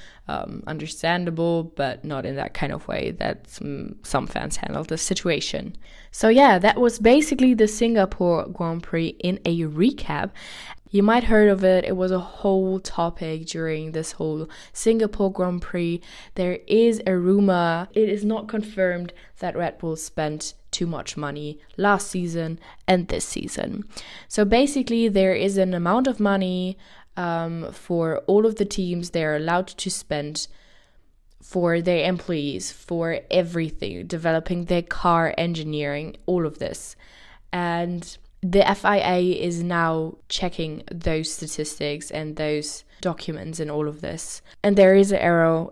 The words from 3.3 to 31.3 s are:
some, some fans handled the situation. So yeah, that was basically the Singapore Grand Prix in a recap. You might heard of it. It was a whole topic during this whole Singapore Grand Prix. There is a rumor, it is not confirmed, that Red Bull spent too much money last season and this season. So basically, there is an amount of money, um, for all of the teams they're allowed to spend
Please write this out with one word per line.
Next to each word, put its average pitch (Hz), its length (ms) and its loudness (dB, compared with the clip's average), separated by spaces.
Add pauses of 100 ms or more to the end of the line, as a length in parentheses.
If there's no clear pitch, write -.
some, - 540 -10
some - 240 -4
fans - 300 -6
handled 151 300 -6
the 160 100 -6
situation. - 800 -4 (360)
So - 180 2
yeah, 240 300 8
that 202 200 4
was 233 200 4
basically 254 540 6
the 220 140 6
Singapore 202 800 2
Grand 170 360 -6
Prix 165 360 -4
in 185 260 -2
a 170 180 0
recap. 156 680 0 (580)
You 202 140 4
might 233 200 6
heard 214 260 8
of 190 140 4
it. 185 220 6
It 190 120 -2
was 185 140 0
a 185 80 2
whole 190 600 0
topic 165 680 -4
during 156 440 -6
this 160 220 -6
whole 156 340 -6 (260)
Singapore 214 580 2
Grand 180 320 -2
Prix. 175 380 -4 (340)
There 180 320 -2
is 226 400 4
a 185 100 2
rumor, 180 760 4
it 214 140 4
is 202 160 -2
not 214 240 -2
confirmed, 180 640 -2 (260)
that 175 180 -6
Red 170 220 -4
Bull 160 160 -4
spent 151 580 -6 (160)
too - 160 -2
much 160 320 -6
money 147 420 -8 (180)
last 202 320 2
season 165 500 -4 (280)
and 180 200 4
this - 180 -4
season. - 600 -8 (420)
So 208 180 2
basically, 233 600 2
there 190 260 4
is 196 240 0
an 185 160 2
amount 185 340 2
of 262 120 -2
money, 190 580 0 (400)
um, 165 560 -4
for 165 460 -2
all 208 260 4
of 220 100 2
the 208 100 0
teams 175 440 -4
they're 156 260 -2
allowed 170 320 -2
to - 220 -10
spend 151 580 -8 (920)